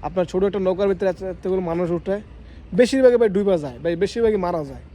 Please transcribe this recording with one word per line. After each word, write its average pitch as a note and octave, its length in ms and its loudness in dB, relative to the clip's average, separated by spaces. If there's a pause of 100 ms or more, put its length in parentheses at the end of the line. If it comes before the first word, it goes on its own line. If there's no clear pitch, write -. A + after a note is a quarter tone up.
আপনার E3+ 220 -2
ছোটো F#3 220 -2
একটা G3+ 120 -2
নৌকার F#3 300 0
ভিতরে F#3+ 200 0
এত, F#3 140 -4
এতগুলো F#3 380 -4
মানুষ E3+ 300 -4
উঠে, F#3+ 300 -4 (540)
বেশিরভাগই B3 420 6
ভাই A#3 120 4
ডুবা F#3+ 300 2
যায় C#3+ 200 -8
ভাই, E3+ 180 -2
বেশিরভাগই G#3+ 400 0
মারা F3 280 -2
যায়। C3+ 180 -14 (120)